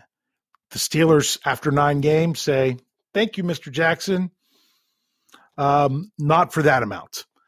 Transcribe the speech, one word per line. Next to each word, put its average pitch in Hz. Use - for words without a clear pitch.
The -
Steelers, 156
after 139
nine 143
games, 156
say, 131
"Thank 208
you, 190
Mister 170
Jackson." 170
Um, 143
not 160
for 156
that 135
amount. 98